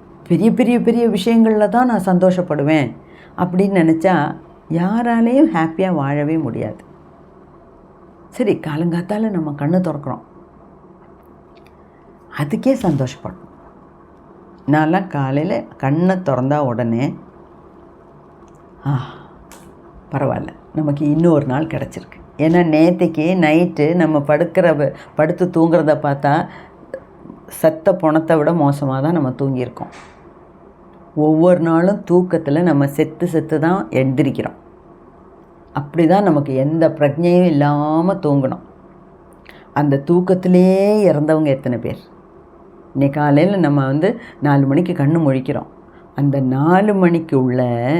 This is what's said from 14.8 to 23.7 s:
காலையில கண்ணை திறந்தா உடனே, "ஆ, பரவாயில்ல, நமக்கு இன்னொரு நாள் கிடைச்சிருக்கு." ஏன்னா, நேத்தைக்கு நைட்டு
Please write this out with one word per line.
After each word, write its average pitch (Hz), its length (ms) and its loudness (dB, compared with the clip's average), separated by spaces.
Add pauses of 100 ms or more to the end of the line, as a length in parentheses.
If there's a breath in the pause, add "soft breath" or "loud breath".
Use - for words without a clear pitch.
காலையில 143 560 -4 (140)
கண்ணை 170 380 0
திறந்தா 139 420 -2
உடனே, 120 560 -2 (1700)
"ஆ, 139 140 -2 (1120 loud breath)
பரவாயில்ல, 139 360 -4 (280)
நமக்கு 147 340 -2
இன்னொரு 156 360 2
நாள் 131 200 -4
கிடைச்சிருக்கு." - 500 -12 (220)
ஏன்னா, 165 260 2
நேத்தைக்கு 165 720 2
நைட்டு 165 600 2